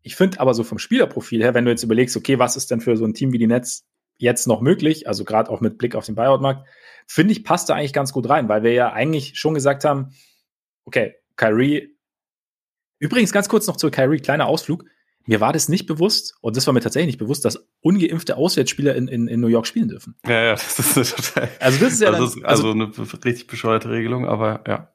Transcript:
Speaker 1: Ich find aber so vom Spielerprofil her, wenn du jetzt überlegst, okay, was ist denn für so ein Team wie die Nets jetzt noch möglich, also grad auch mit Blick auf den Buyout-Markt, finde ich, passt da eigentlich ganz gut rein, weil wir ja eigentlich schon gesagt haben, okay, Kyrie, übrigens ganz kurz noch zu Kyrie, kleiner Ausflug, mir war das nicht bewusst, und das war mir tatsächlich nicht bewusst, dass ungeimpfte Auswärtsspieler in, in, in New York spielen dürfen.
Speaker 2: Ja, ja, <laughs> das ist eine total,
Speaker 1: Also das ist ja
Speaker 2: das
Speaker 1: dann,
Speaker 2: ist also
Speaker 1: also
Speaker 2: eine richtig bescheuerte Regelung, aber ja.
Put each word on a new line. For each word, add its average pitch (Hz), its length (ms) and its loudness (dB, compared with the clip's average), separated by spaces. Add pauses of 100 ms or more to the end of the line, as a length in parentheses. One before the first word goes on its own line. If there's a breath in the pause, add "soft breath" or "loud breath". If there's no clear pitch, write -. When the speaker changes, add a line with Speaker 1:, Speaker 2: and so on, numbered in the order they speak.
Speaker 1:
Ich - 160 -18
find 185 240 2
aber 131 140 4
so 113 100 -2
vom 110 140 -8
Spielerprofil - 640 -2
her, 120 120 4
wenn 120 100 2
du 120 60 2
jetzt 120 120 0
überlegst, 120 340 2
okay, 131 220 0
was 123 180 2
ist - 140 -8
denn 117 100 -2
für 117 160 0
so 110 80 0
ein 110 100 -2
Team 131 180 -2
wie 123 60 0
die 113 80 2
Nets 123 400 -2 (300)
jetzt 120 300 0
noch 110 160 2
möglich, 147 460 0
also 98 160 -4
grad 110 240 0
auch 113 120 -6
mit 113 160 -2
Blick 120 180 -2
auf 110 120 -6
den 107 80 -8
Buyout-Markt, 135 520 0 (400 loud breath)
finde 196 260 2
ich, 220 120 -2
passt - 240 -2
da 151 60 2
eigentlich 143 180 -4
ganz 139 200 -2
gut 113 180 -4
rein, 139 180 2
weil 107 140 2
wir 117 100 4
ja 123 200 2
eigentlich 139 460 -4
schon 156 160 0
gesagt 139 300 0
haben, 139 260 0 (760 soft breath)
okay, - 300 -2 (220)
Kyrie, 127 600 0 (1000)
übrigens 208 340 0
ganz 202 160 0
kurz 214 180 2
noch 190 100 -4
zu 151 140 0
Kyrie, 139 300 2
kleiner 143 260 0
Ausflug, 156 380 -2 (420 soft breath)
mir 110 140 2
war 120 140 2
das 151 160 -2
nicht 185 160 -2
bewusst, 165 560 -2
und 113 140 -4
das 131 100 0
war 139 80 4
mir 120 60 4
tatsächlich 127 260 -2
nicht 127 120 -4
bewusst, 123 280 -4
dass - 200 -4 (140)
ungeimpfte 165 560 0
Auswärtsspieler 143 580 0
in, 127 140 -2
in, 117 180 -2
in 117 140 -2
New 120 80 0
York 117 180 2
spielen 117 220 -2
dürfen. - 280 -14 (100)
Speaker 2:
Ja, 113 180 2
ja, 113 80 4
<laughs> - 0 -
das - 260 -4
ist - 180 0
eine 127 100 4
total, - 420 -4 (120)
Speaker 1:
Also 135 240 4
das 254 100 2
ist 220 80 2
ja 208 80 6
Speaker 2:
das 104 80 2
Speaker 1:
dann, 123 100 2
Speaker 2:
ist 120 160 -10
also 110 240 2
Speaker 1:
also - 40 2
Speaker 2:
eine 110 520 -6
richtig 120 220 -4
bescheuerte 113 440 -2
Regelung, 117 360 -4
aber 107 420 -2
ja. - 260 -6